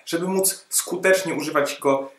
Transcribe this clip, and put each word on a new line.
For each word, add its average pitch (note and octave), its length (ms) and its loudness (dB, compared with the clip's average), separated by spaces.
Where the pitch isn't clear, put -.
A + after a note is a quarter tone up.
żeby E3+ 220 -4
móc F#3+ 420 0
skutecznie F3+ 640 2
używać D3 460 -2
go C#3 400 0